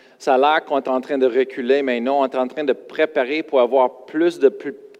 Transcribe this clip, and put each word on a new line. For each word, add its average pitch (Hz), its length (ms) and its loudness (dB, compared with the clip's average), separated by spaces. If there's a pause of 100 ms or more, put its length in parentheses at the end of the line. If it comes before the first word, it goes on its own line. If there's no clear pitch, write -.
(160)
ça - 180 0
a 127 40 4
l'air 151 260 2
qu'on 143 140 -2
est 135 100 -4
en 131 120 0
train 135 180 -6
de 131 80 4
reculer, 131 560 0
mais 127 180 -2
non, 135 200 0
on 135 40 0
est 131 120 -4
en 127 100 -2
train 127 160 -8
de 135 100 2
préparer 147 680 -4
pour 143 180 0
avoir 123 460 0
plus 165 320 -2
de 208 100 6
pu-, - 260 -6 (260)